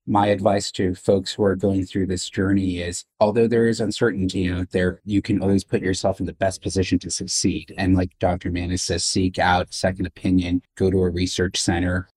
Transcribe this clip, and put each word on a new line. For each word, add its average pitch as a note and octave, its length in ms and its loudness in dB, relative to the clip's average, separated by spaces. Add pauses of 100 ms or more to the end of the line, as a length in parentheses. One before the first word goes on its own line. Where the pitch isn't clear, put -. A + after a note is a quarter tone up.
my G#2 220 2
advice G2+ 420 2
to F#2 240 0
folks F#2+ 380 0
who G#2+ 140 0
are F#2+ 100 2
going F#2+ 300 0
through F#2+ 200 -2
this F#2 240 -4
journey F#2+ 500 0
is, F2 260 -6 (160)
although A2 260 4
there A#2 200 2
is A2+ 120 0
uncertainty G2 720 -2
out F2+ 200 -4
there, F#2 340 0
you G2+ 160 0
can G2 200 -2
always G2 220 2
put G#2 180 -4
yourself F#2+ 380 -2
in F#2 60 -4
the D#2+ 80 -6
best - 280 -2
position F#2 380 -2
to - 100 -12
succeed. F2 680 -4
And F#2 180 2
like F#2 240 -2
Doctor F2+ 320 -2
Manis F2 300 -4
says, E2+ 240 -2
seek F#2 340 0
out F2+ 340 2
second F#2 320 -2
opinion, F2+ 560 0 (140)
go F#2+ 160 2
to F#2+ 60 2
a F#2 120 2
research F2+ 460 -2
center, F2+ 600 -2